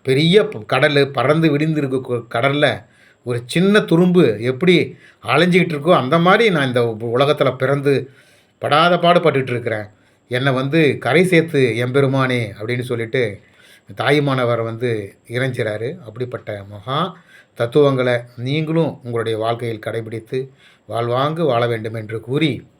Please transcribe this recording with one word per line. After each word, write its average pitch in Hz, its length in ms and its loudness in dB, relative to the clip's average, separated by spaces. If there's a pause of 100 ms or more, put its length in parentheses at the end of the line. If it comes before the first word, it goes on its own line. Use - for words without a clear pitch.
பெரிய 165 460 4
ப-, 110 260 -12
கடலு, 139 380 2
பறந்து 143 460 2
விரிந்திருக்கு 147 520 -2
கு-, 117 240 -4
கடல்ல 135 520 0 (380)
ஒரு 123 220 -4
சின்ன 196 340 2
துரும்பு 170 600 4
எப்படி 131 560 0 (280)
அலைஞ்சிக்கிட்டு 165 560 2
இருக்கோ, 165 160 2
அந்த 139 240 2
மாதிரி 202 300 4
நான் 143 180 0
இந்த 120 220 0
உ-, 113 280 -4
உலகத்துல 143 380 2
பிறந்து 135 540 0 (480)
படாத 160 380 2
பாடுபட்டுட்டு 165 540 2
இருக்கிறேன். 113 360 -4 (420)
என்னை 127 260 0
வந்து 139 440 2
கரை 156 280 2
சேர்த்து 151 520 2
எம்பெருமானே 127 840 0
அப்படின்னு 120 220 -6
சொல்லிட்டு 113 580 -4 (640)
தாயுமானவர் 127 600 0
வந்து 113 540 -6 (100)
இறைஞ்சிறாரு. 120 720 -6
அப்படிப்பட்ட 110 680 -12
மகா 135 480 -6 (360)
தத்துவங்களை 127 680 2 (160)
நீங்களும் 151 680 -2
உங்களுடைய 113 340 -4
வாழ்க்கையில் 113 480 -4
கடைபிடித்து 117 640 -8 (400)
வாழ்வாங்கு 127 560 -2
வாழ 120 220 2
வேண்டும் 113 260 -4
என்று 113 260 -10
கூறி 135 480 -4 (120)